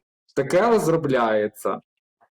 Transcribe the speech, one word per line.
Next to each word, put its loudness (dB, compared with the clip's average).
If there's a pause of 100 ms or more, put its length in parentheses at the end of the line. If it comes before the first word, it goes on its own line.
(340)
таке 0
розробляється? 0 (540)